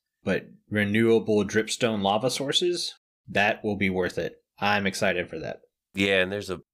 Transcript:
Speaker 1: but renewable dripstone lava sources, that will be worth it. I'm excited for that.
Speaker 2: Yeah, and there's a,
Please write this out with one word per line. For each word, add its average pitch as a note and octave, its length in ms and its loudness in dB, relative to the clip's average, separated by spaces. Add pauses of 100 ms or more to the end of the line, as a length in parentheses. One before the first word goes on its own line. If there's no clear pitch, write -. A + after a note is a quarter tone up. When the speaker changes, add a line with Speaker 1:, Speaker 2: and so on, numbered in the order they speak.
(240)
Speaker 1:
but F#2+ 220 -2 (240)
renewable G#2+ 760 2
dripstone G#2+ 580 -2
lava G2+ 280 2
sources, - 640 -2 (340)
that G2+ 360 0
will G#2 120 -2
be G2 140 0
worth F#2 280 -2
it. - 180 -6 (220)
I'm G2+ 280 0
excited F#2 420 -2
for E2 120 -10
that. - 200 -10 (340)
Speaker 2:
Yeah, G2 260 4
and F#2 120 0
there's G2+ 180 -6
a, F2 100 -6 (140)